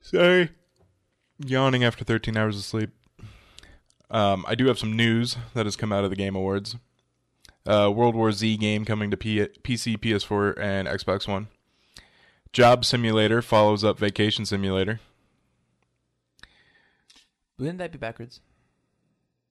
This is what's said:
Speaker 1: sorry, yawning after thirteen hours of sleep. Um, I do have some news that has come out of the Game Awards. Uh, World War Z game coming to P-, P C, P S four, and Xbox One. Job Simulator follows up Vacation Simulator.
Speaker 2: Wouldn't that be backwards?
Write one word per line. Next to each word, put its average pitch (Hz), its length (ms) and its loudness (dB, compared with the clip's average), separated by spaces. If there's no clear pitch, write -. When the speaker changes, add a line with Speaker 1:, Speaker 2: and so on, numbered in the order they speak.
Speaker 1:
sorry, 180 500 4
yawning 131 440 2
after 117 220 0
thirteen 113 320 0
hours 110 200 0
of 101 60 -12
sleep. 110 280 -6
Um, 101 360 0
I 90 80 -4
do 123 120 2
have 123 120 2
some 110 160 -4
news 117 420 0
that 113 100 -2
has 101 100 -6
come 110 160 -6
out 101 120 0
of 95 80 -2
the 95 40 -6
Game 98 200 -4
Awards. 98 400 -4
Uh, 101 260 4
World 117 220 2
War 110 160 2
Z 107 260 -2
game 107 280 -2
coming 107 240 -4
to 98 80 -2
P-, 107 300 -2
P 123 120 -4
C, 113 220 -4
P 110 160 -2
S 101 100 -2
four, 101 360 -2
and 98 280 -4
Xbox 95 400 -4
One. 104 200 -6
Job 123 320 6
Simulator 110 560 2
follows 107 420 4
up 104 140 2
Vacation 104 480 0
Simulator. 98 540 -2
Speaker 2:
Wouldn't 160 220 -8
that 170 120 -10
be 156 60 -18
backwards? 117 440 -14